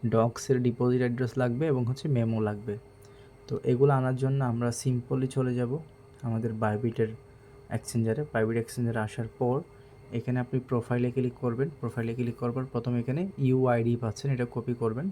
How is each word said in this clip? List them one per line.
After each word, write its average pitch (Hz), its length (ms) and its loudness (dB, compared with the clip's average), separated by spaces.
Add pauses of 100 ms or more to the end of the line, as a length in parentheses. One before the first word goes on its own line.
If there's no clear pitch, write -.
ডক্সের 117 580 2
ডিপোজিট 123 360 2
অ্যাড্রেস 123 380 0
লাগবে 127 300 0
এবং 127 180 2
হচ্ছে 127 220 -4
মেমো 113 340 2
লাগবে। 104 360 -2 (720)
তো - 160 -4
এগুলো 131 300 4
আনার 131 220 2
জন্য 135 280 0
আমরা 120 280 0 (140)
simply 127 420 0
চলে 127 280 0
যাব 123 220 -2 (440)
আমাদের 113 320 -2
Bybit-এর 110 540 0 (640)
এক্সচেঞ্জারে। 113 640 0
Bybit 113 240 2
এক্সচেঞ্জারে 117 420 -2
আসার 110 260 -4 (140)
পর 127 220 0 (500)
এখানে 123 280 -2
আপনি 127 200 -2
প্রোফাইলে 123 520 0
ক্লিক 123 300 0
করবেন, 123 280 0 (100)
প্রোফাইলে 117 340 -4
ক্লিক 120 220 -2
করার 120 160 -4
পর 131 140 -4
প্রথমে 123 340 -2
এখানে 139 280 -2 (100)
ইউআইডি 127 580 4
পাচ্ছেন, 120 360 -2
এটা 123 200 0
কপি 123 220 -2
করবেন। 120 380 -2